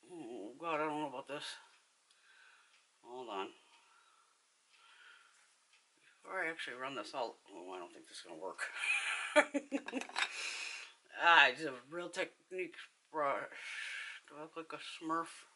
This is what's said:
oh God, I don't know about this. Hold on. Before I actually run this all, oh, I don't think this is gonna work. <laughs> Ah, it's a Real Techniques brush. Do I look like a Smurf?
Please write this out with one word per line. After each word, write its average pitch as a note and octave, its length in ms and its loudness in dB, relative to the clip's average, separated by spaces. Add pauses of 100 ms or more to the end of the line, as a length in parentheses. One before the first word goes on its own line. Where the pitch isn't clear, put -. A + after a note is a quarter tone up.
(120)
oh A#2+ 480 -8
God, E3 160 0
I D3 100 2
don't D3+ 140 0
know D3+ 80 0
about B2+ 200 -6
this. D3 280 -6 (1500)
Hold B2 280 -10
on. G2 180 -2 (2750)
Before F#3 220 -4
I D#3+ 60 0
actually D#3+ 320 -6
run C3+ 140 -4
this - 200 -6
all, A#2 220 -2 (120)
oh, F#2 240 -12
I F2+ 60 -8
don't F2 140 -10
think E2 140 -18
this - 100 -14
is - 100 -12
gonna E2 140 -12
work. F2 260 -4 (680)
<laughs> - 680 4 (1200)
Ah, D#3+ 220 12
it's B2+ 140 2
a D3+ 100 -2 (180)
Real E3+ 200 -6
Techniques F3+ 720 -6 (300)
brush. C#3+ 360 2 (800)
Do D3 100 -16
I D3+ 40 -8
look D#3+ 160 -10
like D#3+ 160 -8
a D3+ 40 -8
Smurf? E3 800 -2